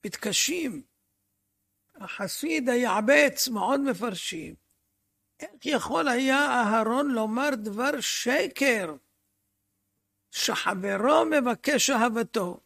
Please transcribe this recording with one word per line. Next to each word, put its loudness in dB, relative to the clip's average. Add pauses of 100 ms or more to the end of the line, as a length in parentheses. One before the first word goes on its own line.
מתקשים. -4 (1120)
החסיד -4
היעבץ, 4
מאוד 0
מפרשים, -4 (880)
איך -14
יכול 0
היה 2
אהרון 2
לומר 0
דבר -4
שקר, 0 (1400)
שחברו 0
מבקש 0
אהבתו? 0